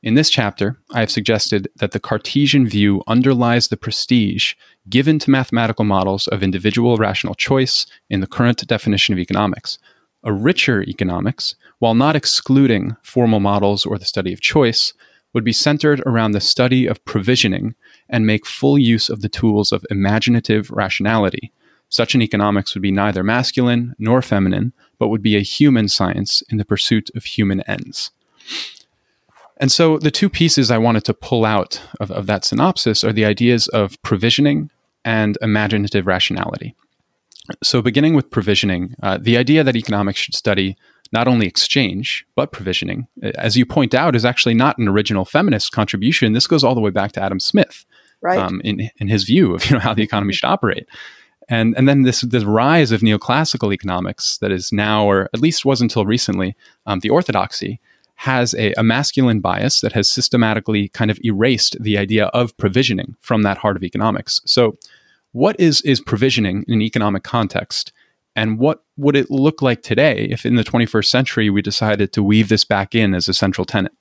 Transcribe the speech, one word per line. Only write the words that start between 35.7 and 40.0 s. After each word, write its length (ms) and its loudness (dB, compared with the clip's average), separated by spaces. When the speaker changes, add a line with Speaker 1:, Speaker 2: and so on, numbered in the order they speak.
Speaker 1:
rationality. 680 -4
So 200 0
beginning 320 2
with 160 0
provisioning, 720 -2
uh, 180 -2
the 160 2
idea 260 4
that 140 2
economics 420 -2